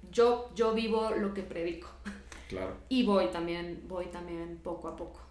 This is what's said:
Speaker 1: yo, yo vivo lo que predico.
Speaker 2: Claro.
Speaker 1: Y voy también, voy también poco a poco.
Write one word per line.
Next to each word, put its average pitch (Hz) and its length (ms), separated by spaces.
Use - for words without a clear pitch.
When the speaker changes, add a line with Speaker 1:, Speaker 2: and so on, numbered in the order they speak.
Speaker 1:
yo, 233 440
yo 220 200
vivo 220 360
lo 208 240
que 196 80
predico. 170 460
Speaker 2:
Claro. 95 260
Speaker 1:
Y 254 160
voy 196 260
también, 170 560
voy 180 200
también 170 560
poco 170 260
a 160 80
poco. 170 240